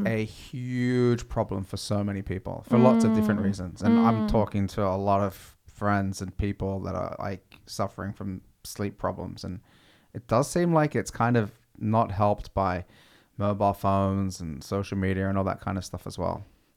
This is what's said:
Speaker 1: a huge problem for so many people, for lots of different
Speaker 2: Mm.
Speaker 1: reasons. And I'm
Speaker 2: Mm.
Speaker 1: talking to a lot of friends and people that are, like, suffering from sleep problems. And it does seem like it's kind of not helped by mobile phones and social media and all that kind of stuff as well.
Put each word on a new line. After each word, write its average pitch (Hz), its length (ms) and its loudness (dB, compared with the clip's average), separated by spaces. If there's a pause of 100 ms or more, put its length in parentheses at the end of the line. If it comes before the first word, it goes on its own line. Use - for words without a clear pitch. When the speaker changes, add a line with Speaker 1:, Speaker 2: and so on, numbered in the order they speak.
Speaker 1:
a 110 180 0
huge 123 1040 0
problem 98 360 -2
for - 120 -8
so 101 280 -2
many 98 180 -4
people, 92 460 -8
for 233 100 6
lots - 260 8
of - 100 4
different 214 260 2
Speaker 2:
Mm. 208 40 0
Speaker 1:
reasons. - 380 -4
And 233 160 6
I'm 117 240 4
Speaker 2:
Mm. 107 60 0
Speaker 1:
talking 101 400 2
to 104 180 -2
a 95 100 0
lot 98 260 4
of - 420 -6
friends 98 580 -2
and 92 140 -8
people 98 440 -2
that 92 140 -6
are, 90 240 -6
like, 98 480 -10
suffering 98 460 -6
from 98 300 -8 (200)
sleep - 360 -6
problems. 92 440 -6
And 90 180 -10 (540)
it - 140 -12
does 120 200 2
seem 175 240 2
like 151 220 2
it's 113 160 -2
kind 120 260 2
of 107 140 0 (280)
not 110 340 0
helped 104 420 0
by 90 300 0 (520)
mobile 101 360 2
phones 98 680 0
and 78 220 -8
social 101 360 -4
media 95 300 0
and 98 100 0
all 95 60 2
that 95 160 -2
kind 98 180 -4
of 90 60 -6
stuff - 220 -12
as - 120 -12
well. 90 260 -4 (320)